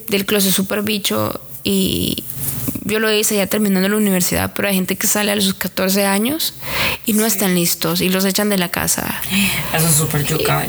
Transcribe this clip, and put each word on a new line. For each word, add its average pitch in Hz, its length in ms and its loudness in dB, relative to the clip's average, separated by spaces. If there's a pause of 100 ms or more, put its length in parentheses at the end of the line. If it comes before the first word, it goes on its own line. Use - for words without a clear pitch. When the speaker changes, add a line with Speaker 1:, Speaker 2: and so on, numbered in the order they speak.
Speaker 1:
del 196 180 0
closet 196 280 2
súper 196 280 0
bicho 208 600 -2 (220)
y - 600 0 (640)
yo 214 140 0
lo 220 120 2
hice 214 240 2
ya 190 120 2
terminando 196 420 2
la 208 80 2
universidad, 185 580 2
pero 202 140 0
hay 196 60 2
gente 185 220 0
que - 100 -2
sale 208 240 2
a 202 40 0
los 196 180 0
catorce 190 520 0
años 220 500 0 (500)
y 226 80 2
no 214 100 4
Speaker 2:
Sí. 226 40 2
Speaker 1:
están 202 280 0
listos 170 460 0
y 175 80 2
los 190 160 2
echan 202 240 2
de 202 80 2
la 175 120 0
casa. - 520 -2 (540)
Speaker 2:
Eso 160 120 2
es 156 80 4
súper 147 300 0
yuca. 143 440 0